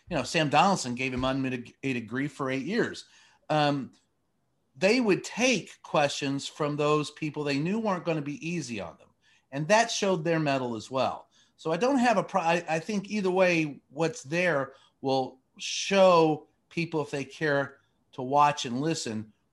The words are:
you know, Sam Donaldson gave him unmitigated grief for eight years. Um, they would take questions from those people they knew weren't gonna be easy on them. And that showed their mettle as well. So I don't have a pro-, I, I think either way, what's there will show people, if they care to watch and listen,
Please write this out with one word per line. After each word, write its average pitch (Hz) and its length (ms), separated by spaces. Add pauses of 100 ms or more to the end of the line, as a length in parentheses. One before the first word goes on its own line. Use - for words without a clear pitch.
you 175 60
know, 131 80
Sam 156 240
Donaldson 147 480
gave 131 180
him 127 120
unmitigated 131 840
grief 131 240
for 135 180
eight 131 160
years. 156 380 (460)
Um, 147 420 (840)
they 208 240
would 196 240
take 226 560
questions 139 680
from 147 300
those 147 340
people 151 320
they 143 160
knew 185 200
weren't 190 260
gonna 165 160
be 143 260
easy 135 320
on 82 180
them. - 120 (420)
And 147 160
that 214 240
showed 190 320
their 165 160
mettle 131 380
as 104 120
well. 120 380 (300)
So 160 160
I 175 40
don't 254 220
have 240 160
a 180 80
pro-, - 180
I, 170 280
I 160 100
think 202 300
either 196 220
way, 170 580
what's 160 340
there 151 480 (300)
will 131 380 (180)
show 170 920 (220)
people, 165 320
if 143 100
they 139 140
care 139 540 (340)
to - 80
watch 143 440
and 123 140
listen, 117 540 (200)